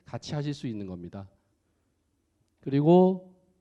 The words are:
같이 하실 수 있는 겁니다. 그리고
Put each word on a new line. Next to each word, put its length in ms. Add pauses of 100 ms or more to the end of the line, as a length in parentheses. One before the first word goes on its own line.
같이 280
하실 200
수 140
있는 200
겁니다. 400 (1300)
그리고 720 (280)